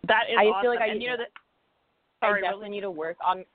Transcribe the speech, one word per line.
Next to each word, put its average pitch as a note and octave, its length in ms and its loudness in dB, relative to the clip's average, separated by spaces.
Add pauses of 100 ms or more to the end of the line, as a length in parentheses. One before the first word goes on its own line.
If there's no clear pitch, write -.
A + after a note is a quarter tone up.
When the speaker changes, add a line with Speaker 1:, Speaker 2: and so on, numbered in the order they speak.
Speaker 1:
That A3 220 4
is A3+ 80 2
Speaker 2:
I G3+ 80 6
Speaker 1:
awesome. G3+ 160 2
Speaker 2:
feel A#3+ 100 2
like A#3 100 0
I, A3 80 0
Speaker 1:
And G#3+ 120 -4
you B3 80 -6
know B3 80 -4
that, A#3+ 120 -8 (920)
Speaker 2:
I A3 60 2
Speaker 1:
sorry, G3+ 140 4
Speaker 2:
definitely F#3+ 240 -2
Speaker 1:
really G3+ 120 -8
Speaker 2:
need G3+ 40 -6
to G3 100 -4
work D#3+ 340 -6
on F#3 180 0 (120)